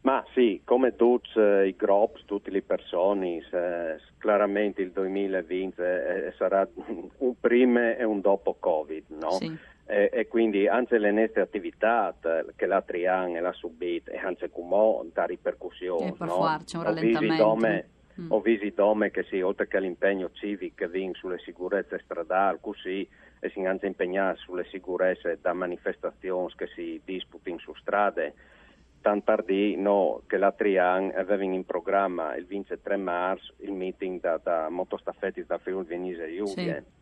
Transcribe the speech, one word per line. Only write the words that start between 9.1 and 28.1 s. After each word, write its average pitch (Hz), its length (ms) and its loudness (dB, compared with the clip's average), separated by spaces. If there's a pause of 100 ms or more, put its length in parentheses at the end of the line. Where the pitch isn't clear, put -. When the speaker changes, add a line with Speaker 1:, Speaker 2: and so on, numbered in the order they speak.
Speaker 1:
no? 80 100 -4
Speaker 2:
Sì. 95 260 -2 (300)
Speaker 1:
E, 104 260 2
e 113 140 0
quindi 107 400 2
anche 117 320 2
le 104 140 4
nostre 110 280 2
attività, 104 800 0
t-, 82 360 -2
che - 100 -2
la 95 160 2
Trian 90 540 0
e 82 40 -4
la 87 120 -2
Subit, 85 560 -8
e - 100 -10
anche 90 320 -6
come 95 600 2
da 92 120 0
ripercussione, 87 840 -4
Speaker 2:
E 92 40 -4
per - 140 -8
Speaker 1:
no? 87 80 -2
Speaker 2:
farci 156 420 -2
un 170 60 -4
Speaker 1:
Ho 165 100 0
visto 165 80 -4
Speaker 2:
rallentamento. 110 440 4
Speaker 1:
come, 110 420 2 (340)
Speaker 2:
Mm. 175 100 -10
Speaker 1:
ho 107 100 4
visto 104 440 2
come 107 260 4
che 95 200 -4
sì, 98 100 0
oltre 95 260 0
che - 120 -2
all'impegno 95 540 0
civico 101 420 -8
che 92 140 -4
viene 92 260 -4
sulle 90 240 -8
sicurezze 90 680 -4
stradali, 92 560 0
così, 98 480 -8 (320)
e - 80 -6
si 98 160 -8
anche 95 220 -2
impegnati 92 540 -2
sulle 90 260 -8
sicurezze 90 720 -2
da 87 140 -2
manifestazioni 90 1000 -6
che 90 200 -8
si 82 320 -10
disputino 90 520 -10
su - 180 -16
strade. 98 580 0 (680)